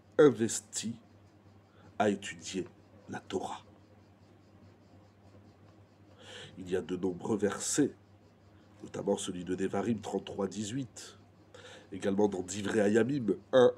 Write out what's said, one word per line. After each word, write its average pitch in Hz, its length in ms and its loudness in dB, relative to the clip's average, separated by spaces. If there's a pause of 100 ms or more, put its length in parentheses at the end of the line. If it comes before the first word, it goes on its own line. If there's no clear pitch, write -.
(180)
investi 127 760 2 (1040)
à 107 80 4
étudier 92 580 -4 (420)
la - 120 -10
Torah. - 420 -8 (3000)
Il 90 100 -12
y 92 60 0
a 90 80 0
de 90 140 -4
nombreux 90 400 -2
versets, 104 580 0 (880)
notamment 98 340 -2
celui 90 280 -8
de 92 100 -4
Devarim 98 460 -2
trente-trois 98 480 -4
dix-huit, 110 720 -10 (720)
également 98 340 2
dans 92 160 -2
Divrei 98 380 -2
Hayamim 110 560 4 (160)
un, 123 260 8